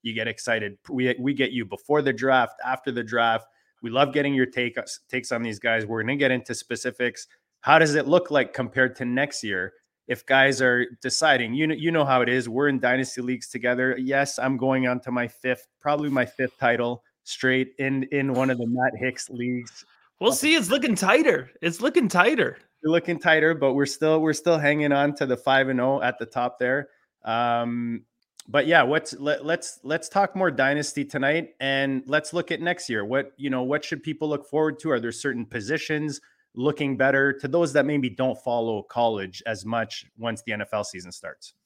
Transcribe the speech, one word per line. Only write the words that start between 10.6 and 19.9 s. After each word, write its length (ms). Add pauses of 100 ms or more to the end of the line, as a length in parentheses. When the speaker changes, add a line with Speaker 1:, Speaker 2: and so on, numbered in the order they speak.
Speaker 1:
are 260 (140)
deciding? 540
You 140
know, 80
you 160
know 120
how 160
it 80
is. 200
We're 180
in 140
dynasty 420
leagues 260
together. 480
Yes, 440
I'm 160
going 320
on 140
to 100
my 160
fifth, 400 (120)
probably 300
my 160
fifth 320
title 460 (220)
straight 520
in, 240 (100)
in 220
one 160
of 80
the 80
Matt 320
Hicks 320
leagues. 560 (340)